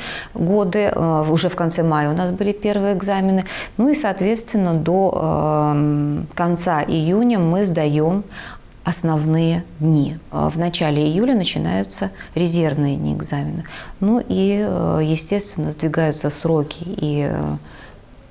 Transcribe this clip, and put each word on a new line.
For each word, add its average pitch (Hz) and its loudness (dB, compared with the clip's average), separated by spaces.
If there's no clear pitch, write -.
годы. 202 2
А, 160 2
уже 165 2
в 175 -6
конце 165 0
мая 151 2
у 151 0
нас 180 0
были 196 0
первые 202 0
экзамены. 190 2
Ну 240 4
и, 294 4
соответственно, 208 0
до, 156 2
эм, 147 0
конца 170 0
июня 190 2
мы 175 4
сдаем 160 2
основные 165 0
дни. 151 2
А, 151 0
в 156 -6
начале 160 0
июля 202 2
начинаются 185 -2
резервные 160 2
дни 151 -2
экзамена. 151 -4
Ну 214 2
и, 196 2
э, 165 0
естественно, 160 -2
сдвигаются 156 -2
сроки 160 -2
и, 147 -2
э, 151 -4